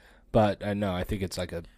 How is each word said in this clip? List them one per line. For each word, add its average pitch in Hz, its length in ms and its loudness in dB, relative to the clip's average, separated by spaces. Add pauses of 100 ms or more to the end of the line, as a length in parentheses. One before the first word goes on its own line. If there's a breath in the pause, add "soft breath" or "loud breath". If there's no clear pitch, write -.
(340 soft breath)
but, 104 280 4
uh, 101 120 -2
no, 101 200 0
I 90 120 -2
think 104 160 -4
it's, 92 160 -4
like, 87 160 -6
a 85 100 -8 (140)